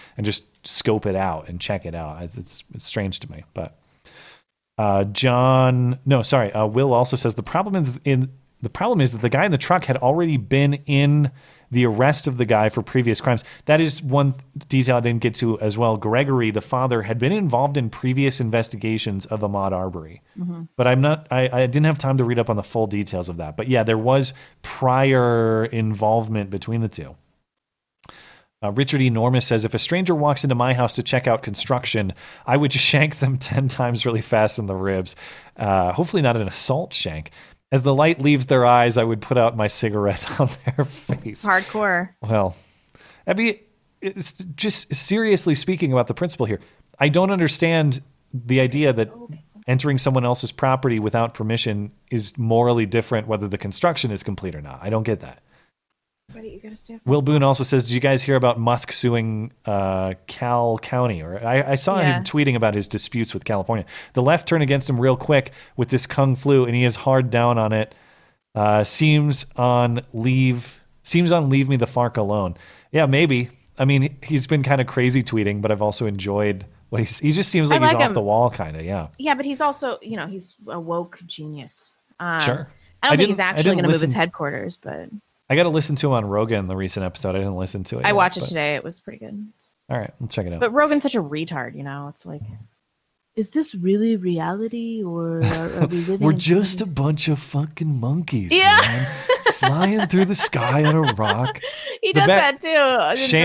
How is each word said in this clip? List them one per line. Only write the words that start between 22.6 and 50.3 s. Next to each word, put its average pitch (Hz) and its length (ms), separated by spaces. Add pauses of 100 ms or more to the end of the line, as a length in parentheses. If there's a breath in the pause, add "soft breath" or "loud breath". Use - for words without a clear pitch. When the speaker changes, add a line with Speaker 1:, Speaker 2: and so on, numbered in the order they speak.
Speaker 1:
full 110 240
details 98 420
of 85 100
that. 76 180
But 113 120
yeah, 123 160
there 110 140
was 127 340 (300 loud breath)
prior 123 1040
involvement 110 840
between 110 300
the 110 80
two. 76 260 (1500 loud breath)
Uh, 101 60
Richard 135 320
Enormous 120 420
says, 113 200
"If 113 100
a 113 40
stranger 175 360
walks 147 300
into 135 100
my 123 180
house 120 220
to 123 80
check 123 240
out 117 160
construction, 110 680 (340 loud breath)
I 127 100
would 143 160
<laughs> - 180
shank 156 280
them 131 180
ten 139 320
times 120 380
really 113 140
fast 107 400
in 104 60
the 98 100
ribs." 95 400 (400 loud breath)
Uh, 95 360
hopefully 165 300
not 120 140
an 107 100
assault - 480
shank. 78 380 (400 loud breath)
"As 135 100
the 139 120
light 156 280
leaves 139 240
their 127 180
eyes, 120 320
I 120 60
would 113 180
put - 160
out 117 200
my 107 100
cigarette 101 640
<laughs> - 100
on 131 80 (160)
their 135 200
face." - 600
Speaker 2:
Hardcore. 190 640 (100)
Speaker 1:
Well, 107 340 (720 soft breath)
I - 80
mean, 220 240 (420)
it's 190 320 (220)
just - 400
seriously 196 640
speaking 170 360
about 123 140
the 120 80
principle 165 320
here. 104 140 (400 soft breath)
I 143 80
don't 180 240
understand 160 680 (320)
the 127 280
idea 135 320
that 113 180 (560)
entering 131 320
someone 131 260
else's 120 280